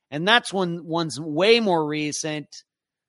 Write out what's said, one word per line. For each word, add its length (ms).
and 160
that's 260
one, 320
one's 340
way 420
more 220
recent. 800